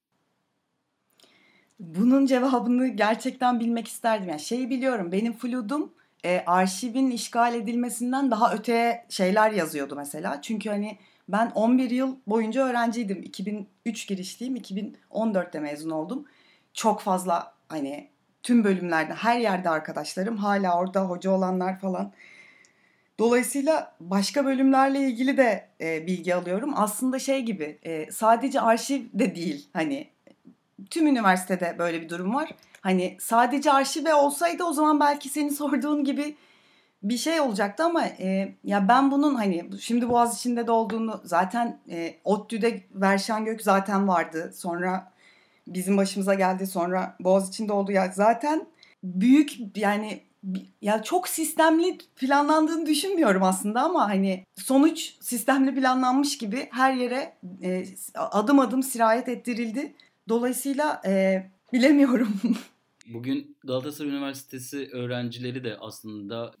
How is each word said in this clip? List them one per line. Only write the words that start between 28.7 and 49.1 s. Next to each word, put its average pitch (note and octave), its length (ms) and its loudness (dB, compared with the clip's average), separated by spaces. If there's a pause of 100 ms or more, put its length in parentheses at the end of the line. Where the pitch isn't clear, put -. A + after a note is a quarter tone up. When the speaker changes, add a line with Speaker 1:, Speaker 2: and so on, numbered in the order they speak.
Speaker 1:
de F#3+ 220 0
değil. D#3+ 380 -6
Hani D3+ 360 -4 (800)
tüm D#4+ 160 2
üniversitede F#3 720 2
böyle E3+ 240 -2
bir E3 60 -14
durum F3+ 260 -4
var. D4+ 160 -4 (300)
Hani F#3 400 0
sadece C4 520 2
arşiv C4+ 320 2
ve D#4+ 100 4
olsaydı D4 500 2
o E4+ 80 0
zaman D4+ 280 4
belki C#4+ 280 2
senin D4 200 -2
<laughs> C#4 60 -4
sorduğun D4 500 -2
gibi C#4+ 320 -4 (640)
bir A3 140 -2
şey D#4 240 0
olacaktı G#3+ 440 0
ama, E4 220 2
e, F#3+ 480 -4 (100)
ya G3 240 2
ben C4+ 220 6
bunun C#4 240 2
hani G3 360 -2 (100)
şimdi A#3 280 -2
Boğaziçi'nde A#3 580 0
de A#3 40 -2
olduğunu A3+ 540 0
zaten, F#3+ 560 -2 (100)
e, E3 240 -6 (100)
ottü'de G3+ 580 0 (120)
Verşen G3 500 0
Gök A3 180 -6
zaten G3 460 2
vardı. E3 460 -2
Sonra F#3 580 -4 (540)
bizim F#3 300 0
başımıza G3 380 0
geldi, F#3+ 320 0
sonra F#3 540 -4
Boğaziçi'nde F#3+ 520 2
oldu. G3 200 0
Ya F#3+ 220 2
zaten A#3 520 2 (380)
büyük A#3 720 4